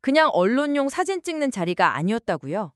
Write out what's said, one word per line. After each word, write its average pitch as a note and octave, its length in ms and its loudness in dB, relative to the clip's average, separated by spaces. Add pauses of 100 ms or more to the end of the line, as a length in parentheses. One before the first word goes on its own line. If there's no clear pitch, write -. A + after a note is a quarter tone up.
그냥 D4 320 4
언론용 C#4 560 2
사진 F#4 340 -2
찍는 D#4 260 -2
자리가 E3 460 0
아니었다고요? F3 800 -4